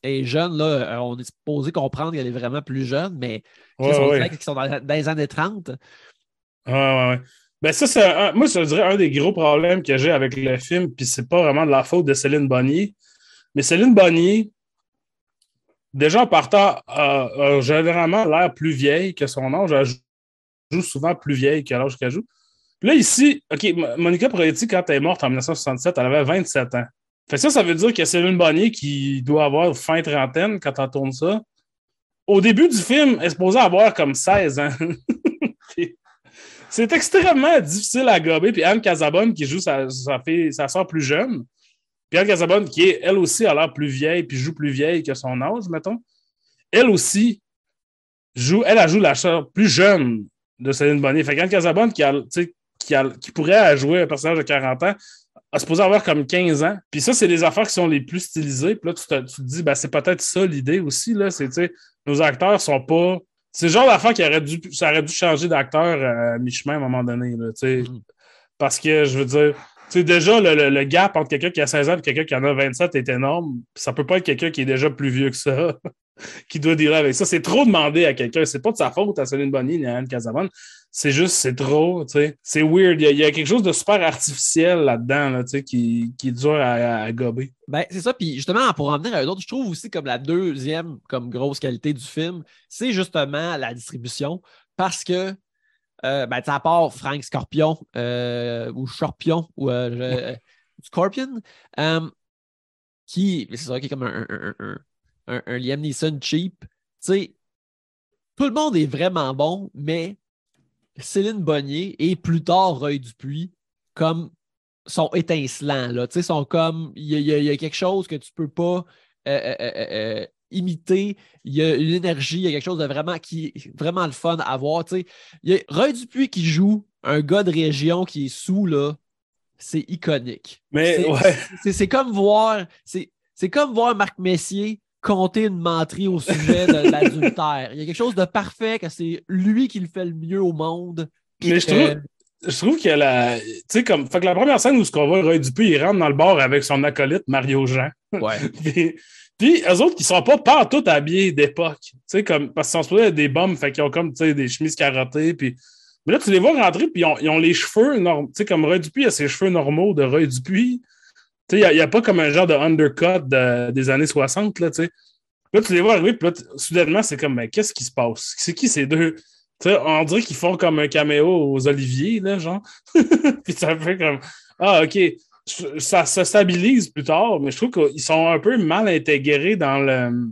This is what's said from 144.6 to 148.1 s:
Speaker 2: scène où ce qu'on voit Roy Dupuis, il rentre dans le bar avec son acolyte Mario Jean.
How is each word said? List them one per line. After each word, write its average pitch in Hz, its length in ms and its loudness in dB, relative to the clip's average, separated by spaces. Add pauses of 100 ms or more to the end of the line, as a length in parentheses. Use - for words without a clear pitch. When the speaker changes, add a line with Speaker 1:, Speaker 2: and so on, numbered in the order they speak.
Speaker 2:
scène 269 160 4
où 220 80 4
ce - 60 -6
qu'on 151 160 2
voit 185 160 2
Roy 160 160 4
Dupuis, 160 320 2
il 143 120 2
rentre 196 160 2
dans 160 100 2
le 143 60 0
bar 165 240 6
avec 135 260 2
son 139 200 0
acolyte 147 420 0
Mario 135 400 0
Jean. 131 240 -2 (220)